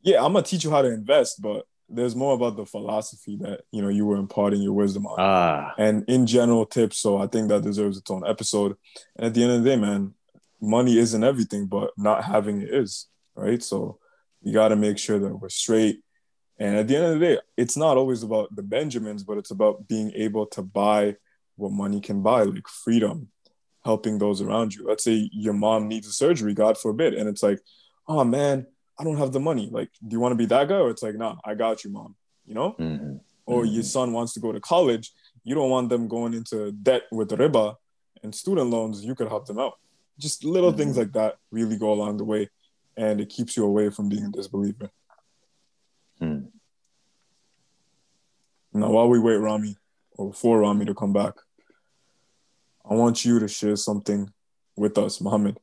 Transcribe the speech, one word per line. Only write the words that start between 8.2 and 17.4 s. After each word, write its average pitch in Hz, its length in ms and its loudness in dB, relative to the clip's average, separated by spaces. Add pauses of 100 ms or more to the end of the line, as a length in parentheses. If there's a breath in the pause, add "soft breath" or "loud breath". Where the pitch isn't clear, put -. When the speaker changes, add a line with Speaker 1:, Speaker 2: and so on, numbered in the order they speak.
Speaker 1:
episode. 101 500 0 (380 loud breath)
And 117 120 -4
at 113 80 -2
the 117 80 4
end 120 100 4
of 120 100 2
the 127 80 4
day, 135 60 4
man, 101 380 0 (460)
money 117 360 4
isn't 113 260 4
everything, 113 440 0
but 92 320 -4
not 104 260 2
having 104 380 0
it 104 100 -6
is, 120 360 -2 (260)
right? 117 280 -2
So - 360 -6 (420)
we 107 120 -4
gotta 110 240 6
make 104 220 2
sure 107 200 -2
that 98 180 -4
we're 95 140 -12
straight. 110 520 2 (560)
And 104 180 -2
at 110 120 0
the 135 80 2
end 165 80 2
of 160 160 2
the 175 60 4
day, 147 120 4 (180)